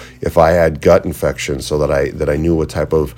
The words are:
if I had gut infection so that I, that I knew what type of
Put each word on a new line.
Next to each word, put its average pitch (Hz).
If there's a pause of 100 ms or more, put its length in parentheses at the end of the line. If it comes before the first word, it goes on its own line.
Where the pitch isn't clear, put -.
(220)
if -
I 80
had 82
gut 87
infection 71
so 76
that 73
I, 71
that 73
I 71
knew 80
what 78
type 76
of 78